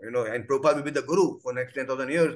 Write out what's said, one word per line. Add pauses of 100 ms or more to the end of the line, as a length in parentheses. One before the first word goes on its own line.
you
know,
and
Prabhupada
will
be
the
guru
for
next
ten
thousand
years